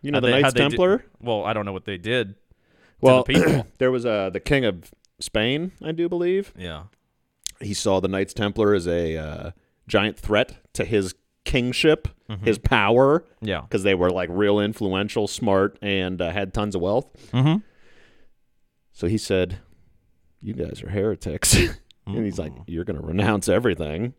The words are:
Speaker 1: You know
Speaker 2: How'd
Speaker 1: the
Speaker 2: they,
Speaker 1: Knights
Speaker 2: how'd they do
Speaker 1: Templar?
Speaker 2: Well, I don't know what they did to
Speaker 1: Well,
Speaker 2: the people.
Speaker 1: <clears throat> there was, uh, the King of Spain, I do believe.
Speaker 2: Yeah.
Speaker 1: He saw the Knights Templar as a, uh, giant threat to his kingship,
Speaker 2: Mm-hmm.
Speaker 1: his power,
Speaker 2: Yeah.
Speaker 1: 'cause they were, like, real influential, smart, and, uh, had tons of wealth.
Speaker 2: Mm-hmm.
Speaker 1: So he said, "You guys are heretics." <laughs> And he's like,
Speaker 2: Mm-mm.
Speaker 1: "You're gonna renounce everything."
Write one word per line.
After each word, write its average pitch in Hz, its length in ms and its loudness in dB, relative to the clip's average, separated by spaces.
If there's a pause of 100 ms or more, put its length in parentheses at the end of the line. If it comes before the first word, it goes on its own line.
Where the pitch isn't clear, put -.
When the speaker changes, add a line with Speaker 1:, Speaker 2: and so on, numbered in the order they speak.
Speaker 1:
You 143 100 -6
know 147 60 2
Speaker 2:
How'd 123 60 2
Speaker 1:
the 123 40 4
Speaker 2:
they, 120 60 4
Speaker 1:
Knights 139 120 6
Speaker 2:
how'd 131 100 4
they - 80 2
do 143 60 4
Speaker 1:
Templar? 180 360 2 (160)
Speaker 2:
Well, 110 240 -2
I 107 80 0
don't 107 120 -2
know 101 80 -6
what 92 120 -8
they 98 120 -6
did 110 320 -2
to 98 60 -16 (640)
Speaker 1:
Well, 127 220 6
Speaker 2:
the 131 100 0
people. 156 380 4
Speaker 1:
<clears throat> - 80 -20
there 127 120 4
was, 123 140 -2
uh, 104 240 0
the 92 100 -6
King 135 260 0
of 90 260 -2 (280)
Spain, 139 520 -2 (120)
I 156 80 -6
do 170 180 -2
believe. 180 480 -2
Speaker 2:
Yeah. 85 260 -12 (800)
Speaker 1:
He 101 120 -6
saw 95 260 0
the 92 80 -2
Knights 98 260 -2
Templar 104 400 0
as 90 140 0
a, 85 300 -2
uh, 78 340 -10 (360)
giant 104 320 0
threat 104 380 -2 (160)
to - 120 -4
his 101 300 -2 (280)
kingship, 127 640 0 (220)
Speaker 2:
Mm-hmm. 98 140 -10
Speaker 1:
his 110 140 2
power, 127 680 4 (160)
Speaker 2:
Yeah. 95 300 -4
Speaker 1:
'cause 98 140 -2
they 98 100 4
were, 87 160 4
like, 90 220 -2
real 101 280 2
influential, 104 680 -2
smart, 98 520 0
and, 92 400 -2
uh, 85 120 -2
had 95 240 -4
tons 104 180 -2
of 90 80 -2
wealth. 104 240 0 (260)
Speaker 2:
Mm-hmm. 139 260 2 (1300)
Speaker 1:
So - 160 -8
he 107 120 0
said, 92 380 -2 (840)
"You - 120 -10
guys - 300 -8
are - 60 -14
heretics." 101 680 -2
<laughs> - 240 0 (280)
And 110 160 -4
he's 98 140 -6
like, 78 160 -8
Speaker 2:
Mm-mm. 62 140 -20
Speaker 1:
"You're 82 160 -6
gonna 80 180 -8
renounce 95 480 -2
everything." 92 680 0